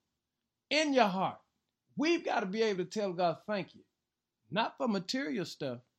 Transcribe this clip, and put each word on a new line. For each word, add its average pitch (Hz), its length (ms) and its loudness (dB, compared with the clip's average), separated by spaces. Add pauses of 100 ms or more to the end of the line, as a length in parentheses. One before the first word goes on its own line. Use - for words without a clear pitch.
(680)
In 294 240 4
your 240 140 6
heart, 180 320 -2 (580)
we've 320 260 2
gotta - 220 0
be 202 160 0
able 202 220 2
to 170 60 -8
tell 208 220 -2
God 170 260 0 (100)
thank 190 260 -4
you. - 80 -20 (680)
Not - 260 -2
for 262 100 -2
material 226 580 -2
stuff. 127 340 -8 (200)